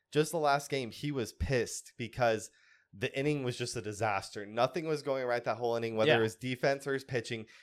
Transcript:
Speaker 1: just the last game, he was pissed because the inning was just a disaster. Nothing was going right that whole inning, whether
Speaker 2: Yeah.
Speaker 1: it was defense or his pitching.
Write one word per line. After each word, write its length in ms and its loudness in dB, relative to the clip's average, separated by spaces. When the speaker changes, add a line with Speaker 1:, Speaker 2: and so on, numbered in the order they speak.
Speaker 1:
just 200 2
the 60 -2
last 320 2
game, 200 -2
he 220 -6
was 200 -2
pissed 680 -2
because 520 0
the 220 -4
inning 260 0
was 140 -2
just 180 -4
a 60 -4
disaster. 640 -2
Nothing 420 0
was 140 -2
going 240 -2
right 180 0
that 140 0
whole 180 0
inning, 200 -2
whether 160 6
Speaker 2:
Yeah. 60 8
Speaker 1:
it 40 4
was 140 0
defense 500 0
or 80 0
his 100 -4
pitching. 400 -4